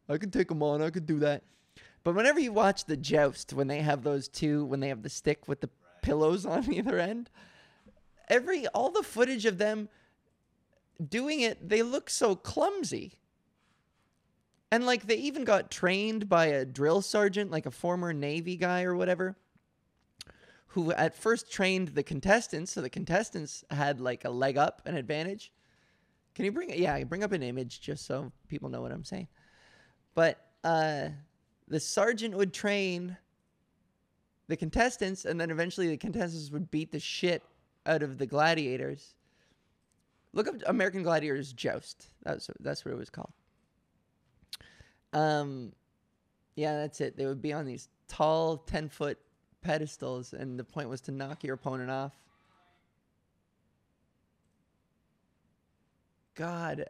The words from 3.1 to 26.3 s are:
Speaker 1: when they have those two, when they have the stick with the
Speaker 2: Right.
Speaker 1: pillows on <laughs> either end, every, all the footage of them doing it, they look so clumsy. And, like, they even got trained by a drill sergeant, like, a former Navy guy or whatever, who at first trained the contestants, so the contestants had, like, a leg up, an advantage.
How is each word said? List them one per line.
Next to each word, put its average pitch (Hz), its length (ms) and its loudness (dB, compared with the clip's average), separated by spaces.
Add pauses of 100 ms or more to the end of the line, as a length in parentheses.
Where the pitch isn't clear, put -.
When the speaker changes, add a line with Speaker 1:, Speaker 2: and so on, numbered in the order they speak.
Speaker 1:
when 135 160 0
they 147 120 -2
have 147 220 2
those 139 260 0
two, 147 360 0
when 135 160 -2
they 135 80 -2
have 113 140 -6
the - 80 -8
stick - 380 0
with 139 120 -2
the 131 80 -6
Speaker 2:
Right. - 340 -20
Speaker 1:
pillows 156 420 4
on - 280 0
<laughs> - 0 -
either 175 260 0
end, 220 320 -2 (1000)
every, 269 400 4
all 269 220 2
the 392 120 2
footage 240 440 2
of 190 120 2
them 214 300 0 (1160)
doing 269 340 -2
it, 214 280 0
they 214 140 4
look 247 280 -2
so 220 240 4
clumsy. 302 800 -2 (1600)
And, 233 140 4
like, 247 220 2
they 220 100 4
even 269 280 -2
got 208 260 4
trained 208 580 0
by 170 180 6
a 139 200 2
drill 143 340 4
sergeant, 202 500 2
like, 156 140 -2
a 135 60 -6
former 175 420 -2
Navy 156 440 -2
guy 180 260 0
or 180 120 0
whatever, 180 400 0 (1300)
who 170 240 0
at - 240 2
first - 340 0
trained 185 380 2
the 143 140 -2
contestants, 165 680 2
so 170 100 -4
the 127 80 -4
contestants - 800 -2
had, 143 280 0
like, 123 280 -4
a 123 40 -4
leg 127 280 0
up, - 260 2
an 151 100 -6
advantage. 156 580 -6 (840)